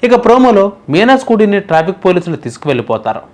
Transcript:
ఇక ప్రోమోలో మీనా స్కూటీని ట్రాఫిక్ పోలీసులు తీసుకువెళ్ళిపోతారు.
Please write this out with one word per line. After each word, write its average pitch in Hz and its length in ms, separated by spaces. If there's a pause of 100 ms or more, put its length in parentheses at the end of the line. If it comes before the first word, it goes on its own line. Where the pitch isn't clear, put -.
ఇక 247 220
ప్రోమోలో 220 460 (180)
మీనా 226 280
స్కూటీని 214 420
ట్రాఫిక్ 170 460
పోలీసులు 175 300
తీసుకువెళ్ళిపోతారు. 117 840 (120)